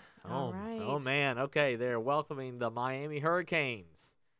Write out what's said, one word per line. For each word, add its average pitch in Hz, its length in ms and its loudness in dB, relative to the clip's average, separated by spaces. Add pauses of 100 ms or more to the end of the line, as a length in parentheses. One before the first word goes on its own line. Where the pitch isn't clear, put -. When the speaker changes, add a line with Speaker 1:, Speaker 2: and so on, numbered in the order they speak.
(260)
Speaker 1:
All 170 280 -2
Speaker 2:
Oh, - 20 -6 (240)
oh, 131 140 -2
Speaker 1:
right. 143 100 -2
Speaker 2:
man. 135 360 2
Okay, 139 360 2
they're 120 240 0
welcoming 131 600 -2
the 120 100 2
Miami 131 500 -2
Hurricanes, 143 960 0 (240)